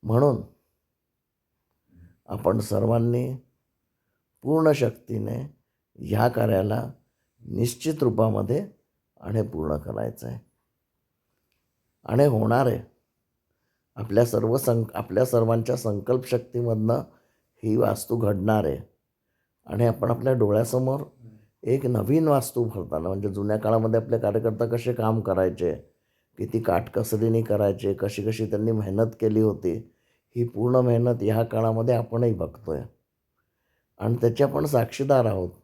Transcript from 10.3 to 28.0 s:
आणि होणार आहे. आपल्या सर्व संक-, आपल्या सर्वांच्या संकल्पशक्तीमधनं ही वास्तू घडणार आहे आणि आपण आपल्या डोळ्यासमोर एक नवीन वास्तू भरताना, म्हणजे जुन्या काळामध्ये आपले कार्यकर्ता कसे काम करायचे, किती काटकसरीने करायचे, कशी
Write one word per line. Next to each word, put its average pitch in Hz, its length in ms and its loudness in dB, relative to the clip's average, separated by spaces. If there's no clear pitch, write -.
आणि 127 200 2
होणार 117 400 2
आहे. 123 140 0
आपल्या 113 280 2
सर्व 113 320 0
संक-, 117 380 0
आपल्या 104 300 0
सर्वांच्या 117 500 2
संकल्पशक्तीमधनं 117 1300 -2
ही 110 120 0
वास्तू 113 420 0
घडणार 101 480 2
आहे 69 120 -2
आणि 110 180 0
आपण 113 240 0
आपल्या 123 240 0
डोळ्यासमोर 123 680 0
एक 135 220 0
नवीन 123 420 2
वास्तू 131 380 2
भरताना, 87 420 -6
म्हणजे 98 220 -4
जुन्या 101 280 -2
काळामध्ये 113 420 2
आपले 117 180 -2
कार्यकर्ता 110 480 0
कसे 117 280 -2
काम 110 260 0
करायचे, 92 540 0
किती 107 220 -4
काटकसरीने 113 840 0
करायचे, 101 520 0
कशी 101 280 -6